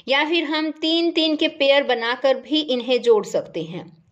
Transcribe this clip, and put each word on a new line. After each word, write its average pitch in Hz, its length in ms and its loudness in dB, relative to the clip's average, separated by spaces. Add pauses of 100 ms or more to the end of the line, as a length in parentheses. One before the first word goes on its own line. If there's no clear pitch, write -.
या 285 200 2
फिर 330 160 0
हम 311 260 -2
तीन 330 400 -2
तीन 320 260 0
के 320 120 2
पेयर 277 340 2
बनाकर 247 520 0
भी 254 260 -2
इन्हें 247 420 -2
जोड़ 214 240 4
सकते 165 360 -6
हैं, - 500 -14